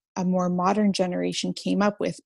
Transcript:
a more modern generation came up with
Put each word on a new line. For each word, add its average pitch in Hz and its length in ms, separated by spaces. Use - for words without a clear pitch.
a 185 100
more 180 240
modern 190 440
generation 180 600
came 180 280
up 208 180
with - 260